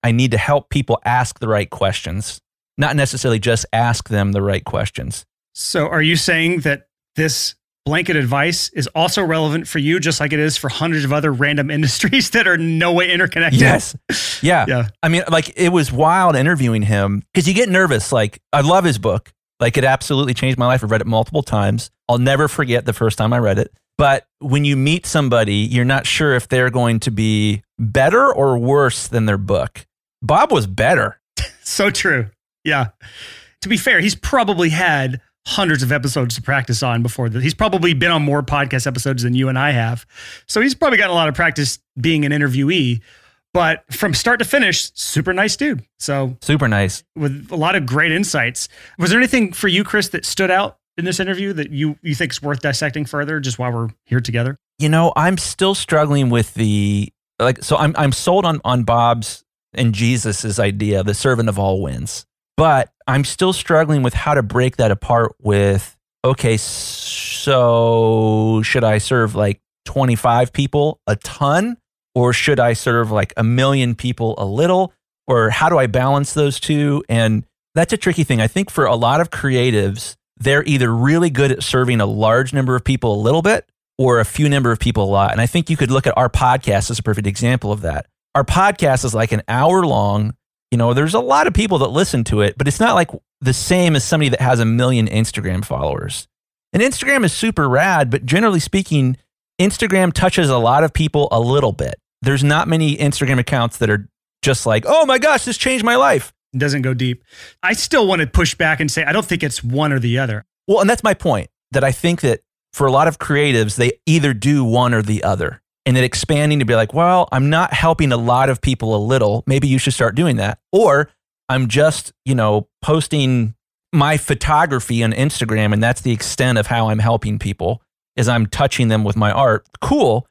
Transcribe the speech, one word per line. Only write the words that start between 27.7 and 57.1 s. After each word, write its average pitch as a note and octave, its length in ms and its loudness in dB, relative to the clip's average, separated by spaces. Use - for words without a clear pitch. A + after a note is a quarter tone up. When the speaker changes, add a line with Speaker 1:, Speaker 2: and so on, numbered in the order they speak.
Speaker 1:
better D3+ 540 2
or C3+ 260 2
worse C3 480 2
than A2+ 200 0
their G2+ 100 2
book. G2 500 -4
Bob D#3+ 280 2
was C3 160 2
better. G#2+ 540 0
Speaker 2:
<laughs> - 60 -4
So G3+ 280 -2
true. C3+ 400 -2
Yeah. C#3 240 0
To - 80 -12
be A3 80 0
fair, G#3 240 2
he's G3+ 160 0
probably G3 540 0
had D3 500 -2
hundreds D#3 360 -2
of B2+ 100 -2
episodes B2+ 420 -2
to B2 80 -10
practice C3 400 -2
on A#2 200 -2
before A#2+ 260 -4
that. A#2+ 140 -4
He's C#3+ 120 -2
probably F3+ 400 0
been E3+ 160 2
on D#3+ 120 0
more C#3+ 200 0
podcast C3+ 460 -2
episodes B2+ 340 -4
than A#2+ 120 -2
you C3 140 0
and B2+ 100 -2
I C#3+ 120 0
have. A#2+ 340 -2
So - 140 -2
he's C4 140 0
probably C4 240 0
gotten F#3+ 140 0
a - 20 0
lot E3 140 4
of C3 80 -4
practice D3+ 420 -2
being D3+ 240 0
an C#3+ 80 -2
interviewee. C#3 680 0
But E3 400 0
from F3 220 -2
start A#3 260 0
to - 40 0
finish, A#3 500 0
super D#3 380 -4
nice G3+ 240 0
dude. B3+ 280 -4
So C3+ 420 -4
Speaker 1:
Super C#3+ 280 0
nice. G2+ 360 0
Speaker 2:
with C#3+ 340 -6
a F3+ 60 -6
lot E3+ 200 0
of D3 100 -2
great D3+ 260 0
insights. D3+ 560 -2
Was F3 120 0
there A3 80 4
anything A#3+ 340 0
for - 160 -2
you, F#3 160 0
Chris, G#3 260 -2
that - 140 -8
stood F#3 260 -2
out F#3+ 280 0
in E3+ 80 -6
this F3+ 160 -4
interview G3 320 -4
that D3+ 180 -6
you, D3+ 320 -4
you D#3 120 -4
think D#3+ 180 -4
is - 100 -10
worth C#3+ 180 -4
dissecting D3 440 -4
further, D3 360 -6
just C3 180 -6
while B2 140 -4
we're A#2 160 -4
here B2+ 140 -2
together? A#2+ 360 -4
Speaker 1:
You D3+ 100 0
know, E3 280 4
I'm F3 200 2
still F#3+ 380 -2
struggling C#3+ 560 0
with A#2 240 0
the, G#2 580 0